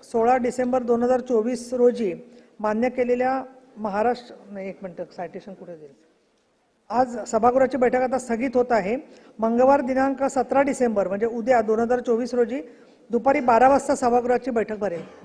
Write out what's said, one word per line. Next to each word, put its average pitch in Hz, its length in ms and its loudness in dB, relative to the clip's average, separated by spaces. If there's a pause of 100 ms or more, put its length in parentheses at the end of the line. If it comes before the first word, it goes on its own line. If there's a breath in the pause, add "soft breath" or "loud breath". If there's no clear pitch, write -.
सोळा 240 340 2
डिसेंबर 247 460 -2
दोन 233 200 0
हजार 247 160 2
चोवीस 240 540 -2
रोजी 233 400 2 (460 loud breath)
मान्य 214 300 0
केलेल्या 247 540 -2 (340)
महाराष्ट्र, 214 580 -4 (140)
नाही, 196 200 -12
एक 185 140 -16
मिनिट, 175 280 -12
सायटेशन 185 420 -14
कुठे 175 220 -18
देईल? 147 340 -20 (800)
आज 240 280 0
सभागृहाची 247 600 2
बैठक 247 180 2
आता 254 240 0
स्थगित 233 360 -4
होत 247 140 4
आहे. 214 280 0 (420 loud breath)
मंगळवार 247 420 4
दिनांक 269 420 -2
सतरा 262 380 0
डिसेंबर, 233 460 0
म्हणजे 202 180 -4
उद्या, 233 360 2
दोन 220 180 0
हजार 233 200 0
चोवीस 240 340 -2
रोजी 247 280 0 (480 loud breath)
दुपारी 254 300 2
बारा 247 300 6
वाजता 277 260 2
सभागृहाची 240 560 0
बैठक 220 260 -2
भरेल. 190 240 -6 (240)